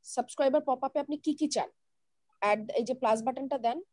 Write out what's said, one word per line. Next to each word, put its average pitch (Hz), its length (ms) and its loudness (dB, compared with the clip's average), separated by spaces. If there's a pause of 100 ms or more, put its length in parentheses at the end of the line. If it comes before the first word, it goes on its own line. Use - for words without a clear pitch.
subscriber 269 600 2
পপ 262 180 0
আপে - 160 -2
আপনি 294 180 -4
কি 302 160 -2
কি 302 140 0
চান, 202 220 -2 (720)
অ্যাড, 214 320 0
এই 247 120 2
যে 240 100 -2
plus 226 300 2
বাটনটা 262 340 -4
দেন, 240 240 -2 (100)